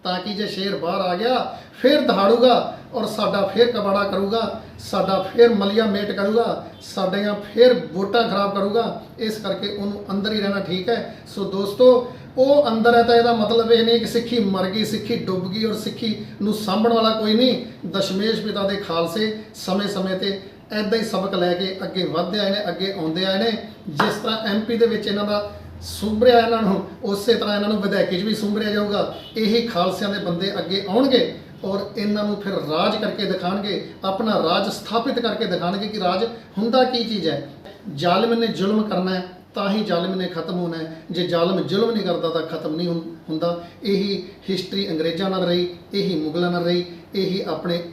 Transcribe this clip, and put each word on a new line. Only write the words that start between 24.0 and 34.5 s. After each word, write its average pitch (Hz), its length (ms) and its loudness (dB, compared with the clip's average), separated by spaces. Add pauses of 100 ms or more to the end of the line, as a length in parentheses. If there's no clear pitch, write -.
ਤਰ੍ਹਾਂ 220 140 -2
ਐਮ 214 220 -2
ਪੀ 226 180 -2
ਦੇ 226 80 4
ਵਿੱਚ 214 220 0
ਇਹਨਾਂ 208 180 0
ਦਾ 208 260 -2 (300)
ਸੁੰਭਰਿਆ 220 580 4
ਇਹਨਾਂ 226 220 2
ਨੂੰ, 185 260 0 (160)
ਉਸੇ 202 300 0
ਤਰ੍ਹਾਂ 208 220 0
ਇਹਨਾਂ 202 140 0
ਨੂੰ 208 120 0
ਵਿਧਾਇਕੀ 190 380 0
'ਚ 196 40 -2
ਵੀ 214 120 0
ਸੁੰਭਰਿਆ 208 360 -2
ਜਾਊਗਾ। 208 440 -2 (220)
ਇਹੀ 226 300 2
ਖਾਲਸਿਆਂ 185 420 -2
ਦੇ 196 100 -4
ਬੰਦੇ 175 400 -4
ਅੱਗੇ 185 300 -4
ਆਉਣਗੇ - 480 2 (260)
ਔਰ 196 160 -2 (180)
ਇਹਨਾਂ 208 260 0
ਨੂੰ 208 180 -2
ਫਿਰ 196 120 -4
ਰਾਜ 156 420 0
ਕਰਕੇ 196 300 -4
ਦਿਖਾਣਗੇ, 185 680 -2 (100)
ਆਪਣਾ 196 400 0
ਰਾਜ 190 260 2